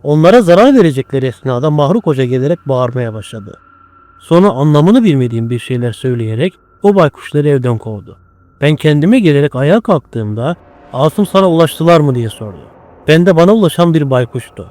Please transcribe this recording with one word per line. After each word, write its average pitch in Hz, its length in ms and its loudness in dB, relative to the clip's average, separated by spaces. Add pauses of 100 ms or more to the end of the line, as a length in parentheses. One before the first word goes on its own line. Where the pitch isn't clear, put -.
Onlara 160 380 4
zarar 202 340 4
verecekleri 135 500 0
esnada 127 460 -4
Mahruk 151 340 -2
Hoca 135 200 -2
gelerek 131 400 -4
bağırmaya 123 480 -4
başladı. 107 460 -16 (600)
Sonra 180 300 2
anlamını 151 540 2
bilmediğim 123 460 -2
bir 120 100 -6
şeyler 120 320 -6
söyleyerek 120 600 -4 (300)
o 202 120 2
baykuşları 147 540 -2
evden 123 280 0
kovdu. 104 400 -14 (440)
Ben 151 140 2
kendime 156 440 0
gelerek 147 360 0
ayağa 151 260 0
kalktığımda 120 720 -6 (380)
"Asım, 151 320 -2
sana 190 240 0
ulaştılar 165 500 2
mı?" 143 160 0
diye 113 140 -4
sordu. 104 300 -16 (480)
Ben 165 180 4
de 190 100 2
"Bana 175 180 4
ulaşan 175 400 0
bir 147 160 0
baykuştu. 123 600 -6